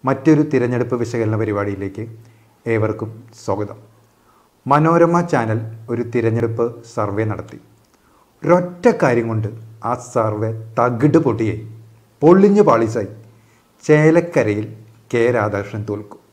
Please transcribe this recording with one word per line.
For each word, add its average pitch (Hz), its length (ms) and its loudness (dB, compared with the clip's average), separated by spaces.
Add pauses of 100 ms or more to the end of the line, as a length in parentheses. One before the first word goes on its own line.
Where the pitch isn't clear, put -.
മറ്റൊരു 143 340 4 (100)
തിരഞ്ഞെടുപ്പ് 123 500 0
വിശകലന 110 400 -2
പരിപാടിയിലേക്ക് 101 640 -4 (680)
ഏവർക്കും 107 360 -2 (340)
സ്വാഗതം. 101 340 -6 (960)
മനോരമ 165 500 4 (100)
ചാനൽ 110 280 -2 (320)
ഒരു 120 120 -4 (100)
തിരഞ്ഞെടുപ്പ് 117 520 0 (280)
സർവേ 104 380 -4
നടത്തി. - 280 -12 (840)
ഒരൊറ്റ 175 420 0 (160)
കാര്യം 120 300 2
കൊണ്ട് 107 180 -4 (400)
ആ 120 40 -2 (180)
സർവേ 110 400 -2 (260)
തകിട് 123 480 2
പൊട്ടിയായി, 110 400 -2 (560)
പൊളിഞ്ഞു 196 480 6
പാളീസായി. 113 420 0 (760)
ചേലക്കരയിൽ 151 760 2 (460)
കെ 117 140 2 (140)
രാധാകൃഷ്ണൻ 101 520 -4
തോൽക്കും. 104 420 -10